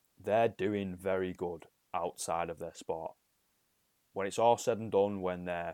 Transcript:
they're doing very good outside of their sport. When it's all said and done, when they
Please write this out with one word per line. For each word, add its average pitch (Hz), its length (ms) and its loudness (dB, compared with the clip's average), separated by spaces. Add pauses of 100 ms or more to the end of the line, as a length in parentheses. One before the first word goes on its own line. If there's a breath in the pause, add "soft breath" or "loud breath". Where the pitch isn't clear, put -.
(220)
they're 110 260 4
doing 98 480 -2
very 92 360 0
good 87 340 -6 (280)
outside 85 560 -2
of 85 80 -10
their 85 160 -10
sport. 82 380 -8 (1000)
When 98 140 -4
it's 95 120 -4
all 117 200 6
said 117 200 0
and 90 140 -8
done, 101 300 4
when 90 240 -2
they 85 280 -4